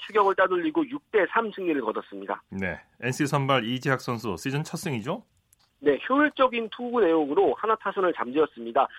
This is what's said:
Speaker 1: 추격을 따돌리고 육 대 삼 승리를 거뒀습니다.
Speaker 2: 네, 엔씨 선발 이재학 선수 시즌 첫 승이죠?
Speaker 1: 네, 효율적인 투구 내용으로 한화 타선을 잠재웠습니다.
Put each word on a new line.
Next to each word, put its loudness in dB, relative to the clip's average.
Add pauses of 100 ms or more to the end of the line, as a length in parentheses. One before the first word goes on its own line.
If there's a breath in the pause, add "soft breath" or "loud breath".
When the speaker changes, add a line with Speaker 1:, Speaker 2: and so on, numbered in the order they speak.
Speaker 1:
추격을 4
따돌리고 2
육 -8 (100)
대 4
삼 0
승리를 -2
거뒀습니다. -6
Speaker 2:
네, -6 (240)
엔씨 -2
선발 2
이재학 -2
선수 -4
시즌 -4
첫 -10
승이죠? -6 (560)
Speaker 1:
네, 2 (100)
효율적인 2
투구 -4
내용으로 4
한화 -2
타선을 -2
잠재웠습니다. 0 (120)